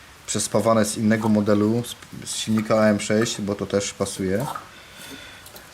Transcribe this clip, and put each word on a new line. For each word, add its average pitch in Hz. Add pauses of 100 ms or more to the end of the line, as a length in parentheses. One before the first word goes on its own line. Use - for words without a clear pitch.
(280)
przespawane 107
z -
innego 110
modelu, 107
z, -
z -
silnika 110
A 107
M 104
sześć, 110
bo 101
to 98
też 101
pasuje. 98 (1300)